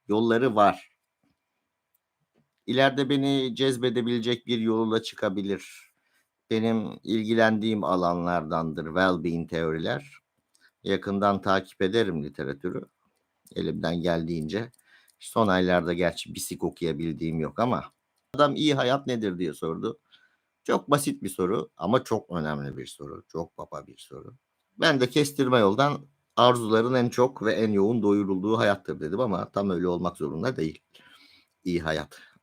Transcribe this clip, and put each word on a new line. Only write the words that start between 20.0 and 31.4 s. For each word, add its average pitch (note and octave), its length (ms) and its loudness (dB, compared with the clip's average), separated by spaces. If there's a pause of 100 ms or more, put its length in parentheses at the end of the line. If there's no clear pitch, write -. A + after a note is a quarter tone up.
Çok - 260 -2
basit C#3 320 0
bir F#2+ 60 -8
soru F2+ 480 -2
ama A2+ 260 0
çok - 280 -6
önemli D2+ 460 -6
bir B1 100 -12
soru. D2+ 400 -16
Çok D#2+ 300 -12
baba D2+ 300 -14
bir C2+ 100 -20
soru. C#2+ 380 -20 (420)
Ben D#3 220 2
de B2 100 2
kestirme C#3+ 480 2
yoldan A#2+ 500 2 (280)
arzuların A#2 580 4
en A#2+ 160 2
çok - 360 0
ve A2 80 2
en G#2+ 180 2
yoğun G#2 320 2
doyurulduğu G2+ 540 2
hayattır G2 420 0
dedim D#2+ 200 -4
ama G2+ 320 -2
tam G2+ 180 0
öyle F2 180 0
olmak F2 300 -2
zorunda D#2 380 -4
değil. D#2+ 260 -4 (840)